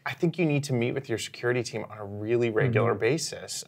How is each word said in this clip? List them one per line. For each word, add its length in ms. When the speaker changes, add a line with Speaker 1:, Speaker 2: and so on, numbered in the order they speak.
Speaker 1:
I 80
think 240
you 80
need 200
to 80
meet 180
with 180
your 80
security 460
team 260
on 80
a 80
really 460
regular 400
Speaker 2:
Mm-hmm. 80
Speaker 1:
basis. 680